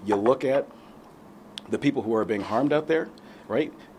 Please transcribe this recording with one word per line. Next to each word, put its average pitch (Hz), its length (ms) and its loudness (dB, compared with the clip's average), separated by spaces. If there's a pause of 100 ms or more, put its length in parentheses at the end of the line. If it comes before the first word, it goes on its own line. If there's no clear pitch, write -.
you 101 120 2
look 123 280 2
at 139 240 0 (1040)
the 107 80 -2
people 139 240 0
who 113 120 0
are 110 100 2
being 101 180 -2
harmed 123 300 0
out 151 140 0
there, 160 220 0 (380)
right, 131 260 0 (260)